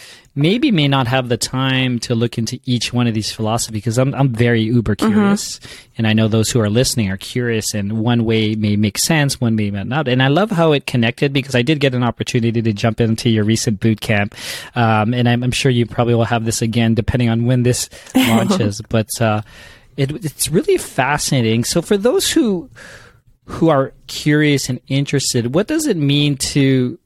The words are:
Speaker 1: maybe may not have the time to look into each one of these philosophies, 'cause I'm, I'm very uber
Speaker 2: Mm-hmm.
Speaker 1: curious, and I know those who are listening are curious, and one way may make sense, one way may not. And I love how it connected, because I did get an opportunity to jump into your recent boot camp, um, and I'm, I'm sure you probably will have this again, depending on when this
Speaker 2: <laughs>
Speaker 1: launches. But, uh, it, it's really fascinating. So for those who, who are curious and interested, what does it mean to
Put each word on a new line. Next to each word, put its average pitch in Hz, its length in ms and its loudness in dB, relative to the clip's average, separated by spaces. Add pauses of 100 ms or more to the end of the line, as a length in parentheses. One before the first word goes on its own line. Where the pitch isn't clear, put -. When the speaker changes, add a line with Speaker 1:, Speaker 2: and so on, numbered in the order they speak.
(360)
Speaker 1:
maybe 226 360 2
may 147 160 2
not 135 180 2
have 123 240 0
the 120 80 0
time 131 600 -2
to 120 160 -4
look 117 240 -2
into 117 260 -6
each 120 260 -2
one 120 140 0
of 113 80 0
these 107 180 -4
philosophies, 110 520 -4
'cause 117 160 0
I'm, 135 160 0
I'm 135 180 2
very 117 300 2
uber 110 320 0
Speaker 2:
Mm-hmm. 220 180 2
Speaker 1:
curious, 202 460 0 (360)
and 110 120 0
I 110 60 4
know 110 140 4
those 110 220 2
who 123 100 0
are 104 120 2
listening 110 400 0
are 98 60 -4
curious, 117 580 -4
and 104 240 -4
one 117 260 0
way 110 300 2
may 107 200 0
make 104 220 0
sense, 147 420 0
one 113 160 0
way 104 140 0
may 101 140 -6
not. 127 240 -4
And 127 160 2
I 135 60 4
love 185 200 2
how 165 220 2
it 139 160 0
connected, 127 460 0
because 135 200 -2
I 123 80 4
did 143 180 0
get 135 140 2
an 123 100 -2
opportunity 117 600 0
to 113 100 0
jump 110 260 0
into 113 300 0
your 110 140 2
recent 110 360 0
boot 110 220 0
camp, 104 320 -2 (420)
um, 113 380 2
and 120 160 2
I'm, 120 140 0
I'm 127 80 0
sure 131 200 0
you 120 140 2
probably 117 300 0
will 117 100 2
have 113 200 -2
this 113 180 -2
again, 113 320 2
depending 117 340 0
on 117 160 0
when 123 160 2
this 120 280 0 (120)
Speaker 2:
<laughs> - 140 -6
Speaker 1:
launches. 202 760 0
But, 110 200 0 (120)
uh, 107 200 0 (560)
it, 151 280 -4
it's - 240 -6
really 311 300 2
fascinating. 127 840 0
So 165 200 -2
for 208 120 0
those 247 360 0
who, 196 400 0 (760)
who - 240 0
are 135 240 2 (140)
curious 147 600 0
and 127 200 -6
interested, 135 680 -2
what 190 140 0
does 311 180 -2
it 208 120 0
mean 143 400 0
to 131 680 0